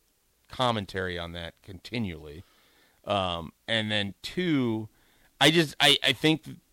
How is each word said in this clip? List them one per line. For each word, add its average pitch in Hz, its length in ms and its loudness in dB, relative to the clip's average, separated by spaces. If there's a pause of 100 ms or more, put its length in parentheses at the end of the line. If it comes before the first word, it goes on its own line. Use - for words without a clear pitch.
(500)
commentary 98 680 -2
on 85 140 -8
that 85 300 -12
continually. 87 840 -8 (600)
Um, 90 480 -2 (160)
and 110 220 -2
then 101 320 -2
two, 127 680 0 (520)
I 143 100 6
just, 160 300 4
I, 143 240 6
I 135 80 2
think 156 300 2 (300)